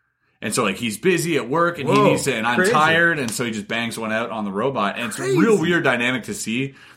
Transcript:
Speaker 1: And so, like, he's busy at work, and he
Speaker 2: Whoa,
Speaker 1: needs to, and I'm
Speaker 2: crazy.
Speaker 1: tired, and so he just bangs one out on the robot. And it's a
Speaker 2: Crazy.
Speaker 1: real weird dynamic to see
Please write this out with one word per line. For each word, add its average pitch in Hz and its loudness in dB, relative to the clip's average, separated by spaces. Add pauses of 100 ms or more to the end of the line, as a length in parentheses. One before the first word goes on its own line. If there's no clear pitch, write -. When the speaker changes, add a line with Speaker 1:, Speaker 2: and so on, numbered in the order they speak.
(420)
Speaker 1:
And 107 -6
so, 123 0
like, 95 0
he's 110 -6
busy 170 0
at 117 -2
work, 170 0
and 139 -4
he 185 2
Speaker 2:
Whoa, 202 6
Speaker 1:
needs - 0
to, 131 0
and 110 -2
I'm 120 2
Speaker 2:
crazy. 190 2
Speaker 1:
tired, 165 4
and 117 -4
so 120 -4
he 117 -4
just 104 -8
bangs 113 -4
one 110 -4
out 113 -2
on 107 -6
the 101 -6
robot. 104 -2
And 117 -6
it's - -8
a - -6
Speaker 2:
Crazy. - 0
Speaker 1:
real 214 6
weird 170 0
dynamic 123 0
to 107 -8
see 127 -4 (220)